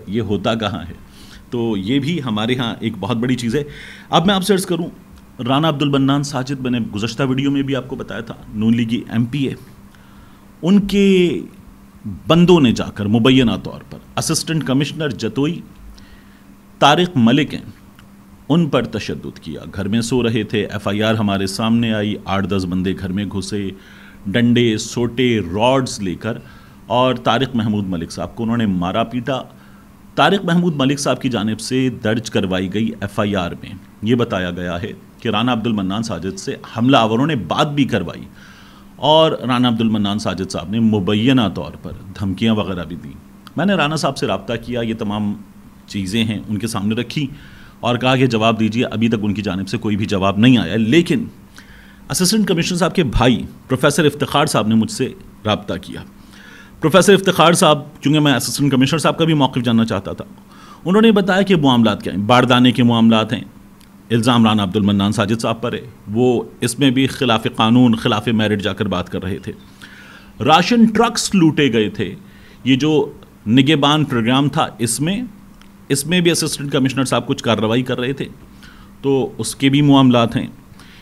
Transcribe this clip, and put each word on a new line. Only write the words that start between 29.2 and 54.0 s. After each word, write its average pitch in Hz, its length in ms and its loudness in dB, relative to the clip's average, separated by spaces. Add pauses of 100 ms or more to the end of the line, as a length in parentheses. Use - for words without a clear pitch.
तारिक 180 280 2
महमूद 175 320 0
मलिक 139 220 0
साहब 131 200 -2
की 135 100 -2
जानिब 110 300 -2
से 131 320 -2
दर्ज 113 380 -4
करवाई 95 400 -2
गई 110 240 -4 (100)
एफ़आईआर 101 640 -4
में - 120 -14 (280)
ये 117 100 2
बताया 98 360 -2
गया 87 260 -6
है 104 340 -12 (120)
कि 117 80 -4
राना 113 220 0
अब्दुल 117 200 -2
मन्नान 101 300 -2
साजिद 95 340 -6
से - 240 -10 (140)
हमलावरों 120 520 2
ने 156 100 -2
बात 117 320 -2
भी 147 160 0
करवाई 82 420 -6 (720)
और 156 440 4
राना 123 240 2
अब्दुल 113 220 2
मन्नान 104 280 -2
साजिद 95 300 -4
साहब 82 240 -8
ने 117 80 -2
मुबैना 107 680 2
तौर 85 220 -8
पर - 500 -16
धमकियां 104 360 0
वगैरह 90 280 -4
भी 82 120 -12
दी। 71 200 -16 (420)
मैंने 190 180 0
राना 151 200 0
साहब 139 180 -2
से 143 120 -4
रब्ता 107 300 -4
किया, 117 260 -6
ये 113 120 -2
तमाम 104 420 -4 (520)
चीज़ें 101 360 -2
हैं 104 240 -6
उनके 104 180 -4
सामने 107 280 -2
रखी 120 340 -4 (540)
और 120 160 0
कहा 127 180 2
कि 131 100 4
जवाब 113 300 2
दीजिए। 110 260 0
अभी 113 260 0
तक 110 160 0
उनकी 104 180 -2
जानिब 98 240 -4
से - 120 -6
कोई 107 180 -2
भी 101 100 -2
जवाब 98 320 0
नहीं 123 200 6
आया, 87 180 -2
लेकिन 139 540 0 (800)
असिस्टेंट 196 380 0
कमिश्नर 170 300 -2
साहब 175 140 0
के 190 100 0
भाई 117 340 2 (320)
प्रोफेसर 147 380 2